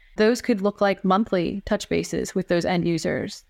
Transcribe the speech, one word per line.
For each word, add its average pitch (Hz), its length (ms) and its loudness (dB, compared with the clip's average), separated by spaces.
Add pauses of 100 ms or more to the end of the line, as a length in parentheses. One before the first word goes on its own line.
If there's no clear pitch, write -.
(180)
those 226 240 4
could 214 180 0
look 202 220 0
like 196 200 2
monthly 190 640 0
touch - 240 -2
bases - 460 -4
with 185 140 -2
those 170 180 2
end 175 200 0
users. 160 640 -4